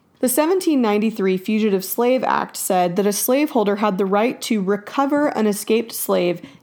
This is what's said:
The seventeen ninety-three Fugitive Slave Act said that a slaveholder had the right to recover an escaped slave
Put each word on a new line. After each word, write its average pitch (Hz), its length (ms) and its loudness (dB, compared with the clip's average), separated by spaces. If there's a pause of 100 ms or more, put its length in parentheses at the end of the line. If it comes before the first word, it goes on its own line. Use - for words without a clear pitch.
(200)
The 254 100 0
seventeen 311 520 2
ninety-three 208 560 0
Fugitive 208 480 0
Slave 247 380 0
Act - 340 -2
said 180 380 0
that 196 100 0
a 208 80 2
slaveholder 247 600 0
had 202 240 0
the 196 60 0
right 202 360 0
to 214 220 -2
recover 277 640 0
an 220 180 0
escaped 220 460 -2
slave 175 500 -2 (200)